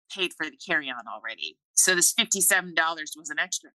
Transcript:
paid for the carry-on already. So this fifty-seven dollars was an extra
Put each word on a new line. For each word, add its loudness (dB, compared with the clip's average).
paid -4
for -4
the -20
carry-on -4
already. -10
So 6
this 4
fifty-seven 2
dollars 0
was -14
an -6
extra -6